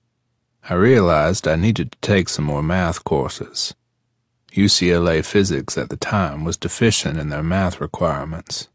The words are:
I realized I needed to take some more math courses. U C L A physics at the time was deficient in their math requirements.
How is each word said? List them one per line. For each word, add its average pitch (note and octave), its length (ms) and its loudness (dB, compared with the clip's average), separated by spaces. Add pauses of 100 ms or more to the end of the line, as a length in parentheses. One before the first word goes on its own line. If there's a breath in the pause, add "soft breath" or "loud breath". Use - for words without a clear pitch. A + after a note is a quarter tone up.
(720)
I F2+ 40 -2
realized F2+ 720 4
I D#2 100 2
needed F2+ 360 0
to - 80 -20
take G2 300 2
some D2+ 160 -4
more D2 160 -2
math E2+ 420 -2
courses. - 680 -4 (800)
U G2+ 160 4
C F2 240 2
L F2 160 4
A D#2+ 120 2
physics F#2 560 0
at C2+ 120 -4
the - 80 -8
time D#2 480 -2
was E2 120 -4
deficient - 600 0
in D2+ 100 -4
their D2 140 -4
math F2+ 380 -2
requirements. D#2+ 960 -4